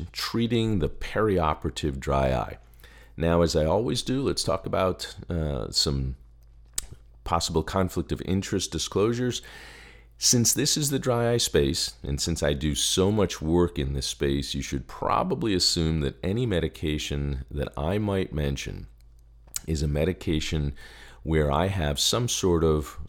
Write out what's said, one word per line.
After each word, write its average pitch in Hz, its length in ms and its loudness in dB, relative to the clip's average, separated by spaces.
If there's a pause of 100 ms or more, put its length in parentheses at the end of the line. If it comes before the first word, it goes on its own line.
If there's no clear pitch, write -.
(140)
Treating 113 640 0
the 73 100 0
Perioperative 80 1120 0
Dry 69 320 2
Eye. 55 260 -2 (600)
Now, 82 240 4
as 82 120 4
I 78 120 4
always 113 380 2
do, 131 180 -2
let's 92 240 0
talk 120 200 -2
about, 92 500 -2 (140)
uh, 73 400 -2
some 67 460 0 (1120)
possible 82 380 2
conflict 90 500 -2
of 76 100 -4
interest 95 480 -2
disclosures. 117 720 0 (760)
Since 117 340 4
this - 240 2
is 147 120 0
the 139 80 2
dry 120 340 2
eye 120 60 4
space, 76 640 2
and 69 180 -2
since 85 220 -2
I 73 120 4
do 73 200 0
so - 380 2
much 104 280 2
work 85 380 2
in 69 160 -2
this 69 140 -4
space, 69 480 -2
you 69 80 -2
should 65 240 -6
probably 131 680 -2
assume 80 460 2
that 67 240 -2
any 110 240 -2
medication 76 1040 -2
that 71 260 -4
I 87 220 0
might 98 340 -2
mention 67 540 -4 (800)
is 76 160 0
a 78 40 2
medication 76 840 0 (480)
where 76 300 2
I 80 160 2
have 76 320 -2
some 117 280 0
sort 85 360 2
of 78 340 2 (120)